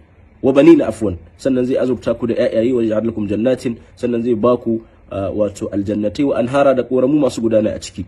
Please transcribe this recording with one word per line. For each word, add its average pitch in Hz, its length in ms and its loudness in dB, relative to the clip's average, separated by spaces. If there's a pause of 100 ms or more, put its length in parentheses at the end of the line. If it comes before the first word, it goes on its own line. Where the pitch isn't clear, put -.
(440)
وبنين،" 139 420 6
afwan. 95 320 -4 (200)
Sannan 127 280 0
zai 127 160 -2
azurta 123 320 -2
ku - 140 -4
da 113 80 -2
ƴaƴaye, 113 380 0
"ويجعل 110 340 0
لكم 107 200 -4
جنات،" 117 460 -2 (220)
sannan 120 260 -4
zai 120 140 0
ba 120 220 2
ku, 113 240 -4 (280)
ah, 98 240 -6
wato 104 400 -4
aljannatai 104 560 -2
wa - 80 -2
anhara 135 380 2
da 123 80 -2
ƙoramu 131 340 0
masu 127 240 0
gudana 110 320 2
a - 60 -8
ciki. - 280 -12